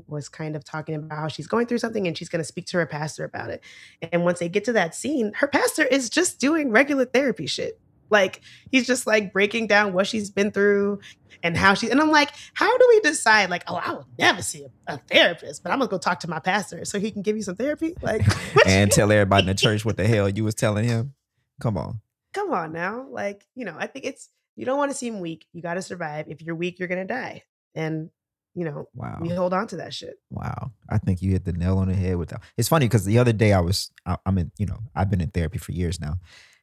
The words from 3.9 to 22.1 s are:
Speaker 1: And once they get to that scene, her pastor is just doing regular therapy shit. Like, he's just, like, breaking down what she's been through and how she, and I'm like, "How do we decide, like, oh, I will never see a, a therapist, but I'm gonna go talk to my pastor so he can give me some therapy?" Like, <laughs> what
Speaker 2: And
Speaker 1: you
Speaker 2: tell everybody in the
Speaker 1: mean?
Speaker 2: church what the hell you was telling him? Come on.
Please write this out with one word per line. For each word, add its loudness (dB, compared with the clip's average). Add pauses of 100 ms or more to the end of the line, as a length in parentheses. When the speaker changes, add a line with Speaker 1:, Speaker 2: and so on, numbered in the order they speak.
Speaker 1:
And 2
once 2
they -2
get -2
to 0
that 0
scene, -4
her 2
pastor 2
is 2
just 0
doing 2
regular 4
therapy 0
shit. -6 (300)
Like, 4 (280)
he's 2
just, -2
like, 2
breaking 0
down 4
what 2
she's -4
been 0
through 2 (440)
and 0
how 6
she, -2
and 4
I'm 4
like, 4 (240)
"How 2
do 8
we 8
decide, 4
like, -4
oh, -8
I -4
will -12 (120)
never 4
see -10
a, -12
a -8
therapist, 0
but -6
I'm 0
gonna -2
go -2
talk -2
to -10
my -6
pastor -2
so -4
he -2
can -8
give 0
me -6
some -8
therapy?" -4
Like, -2
<laughs> 0
what 6
Speaker 2:
And 6
Speaker 1:
you 4
Speaker 2:
tell 6
everybody 6
in 2
the 2
Speaker 1:
mean? -2
Speaker 2:
church 0
what -2
the 0
hell 4
you -2
was -2
telling 0
him? -2 (440)
Come -2
on. -8 (340)